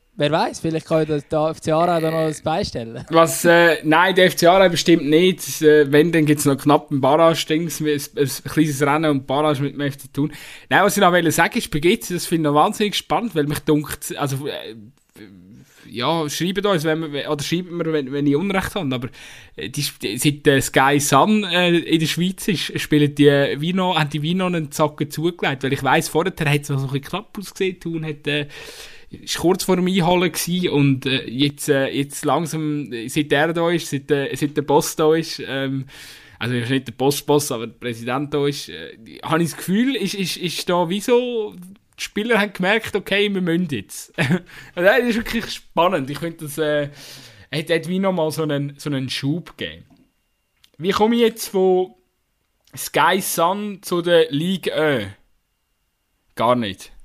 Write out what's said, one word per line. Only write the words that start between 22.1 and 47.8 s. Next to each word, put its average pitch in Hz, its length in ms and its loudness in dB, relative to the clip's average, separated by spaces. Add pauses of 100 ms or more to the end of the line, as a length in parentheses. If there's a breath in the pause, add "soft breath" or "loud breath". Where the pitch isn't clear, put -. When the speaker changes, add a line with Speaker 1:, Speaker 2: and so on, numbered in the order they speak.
Speaker 2:
ist, 156 320 -2
spielen 147 360 2
die 143 120 6 (320)
Vino, 180 380 -2
haben 151 140 0
die 156 100 -4
Vino 180 240 -2
einen 170 260 -2
Zacken 151 400 -2
zugelegt, 160 520 -4
weil 135 100 0
ich 139 100 -4
weiss, 143 280 2
vorher 185 240 0 (100)
hat's 147 240 0
noch 139 100 -2
so 135 100 -4
ein 127 40 -12
bisschen 139 160 -6
knapp 196 300 -10
ausgesehen, 190 420 -6
Thun 165 240 -8
hat, 147 220 -10
äh, 147 220 -4 (600 loud breath)
ist - 300 -10
kurz 180 260 2
vor 185 120 2
dem 180 100 2
Einholen 180 440 2
gsi 180 380 -2
und, 139 380 2
äh, 131 200 -2
jetzt, 139 440 -2
äh, 135 180 2
jetzt 139 380 -6
langsam, 147 680 -2 (140)
seit 147 260 -2
er 160 220 2
da 170 160 0
ist, 170 180 -2
seit, 139 220 -6
äh, 139 260 -2
seit 147 220 -4
der 139 40 0
Boss 143 320 2
da 156 200 4
ist, 160 320 -4
ähm, 135 400 -4 (520 loud breath)
also 127 160 -4
ist 117 140 -4
nicht 135 200 0
der 113 40 -12
Boss-Boss, 143 580 0
aber 117 160 -6
der - 120 -14
Präsident 123 560 -6
da 143 120 0
ist, 143 220 -6
äh, 78 300 -16 (240)
habe 165 200 0
ich 165 60 0
das - 80 -12
Gefühl, 240 400 -2
ist, 185 160 -4
ist, 196 240 -6
ist - 320 -8
da 175 220 2
wie 196 100 -4
so, 240 540 -2 (440)
die - 60 -12
Spieler 220 340 0
haben 202 140 -2
gemerkt, 214 420 -2
okay, 202 400 0
wir 185 60 -2
müssen 175 320 0
jetzt. - 460 -10
<laughs> - 580 -4
Und 175 80 0
das 247 160 6
ist 240 160 0
wirklich 226 340 -6
spannend. 165 580 -2
Ich 143 120 -10
finde, 165 240 -10
das, 147 120 -12
äh, 147 340 -2 (640 loud breath)
hat, 160 180 -4
hat 165 180 -2